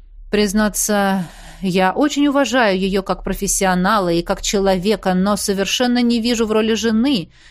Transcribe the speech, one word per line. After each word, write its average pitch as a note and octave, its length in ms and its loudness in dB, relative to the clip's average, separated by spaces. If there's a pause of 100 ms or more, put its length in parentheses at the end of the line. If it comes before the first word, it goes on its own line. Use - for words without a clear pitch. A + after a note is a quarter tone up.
(300)
«Признаться, G3+ 920 0 (360)
я F#3 320 2
очень C#4+ 360 2
уважаю A#3+ 500 2
её F#3+ 240 0
как F#3 220 -6
профессионала F#3 880 0
и E3+ 120 0
как F#3 200 -4
человека, F#3+ 720 0
но G3 220 2
совершенно G#3+ 640 0
не A#3+ 180 2
вижу A3+ 260 0
в G#3+ 60 -4
роли A3 220 2
жены, A3 580 0 (180)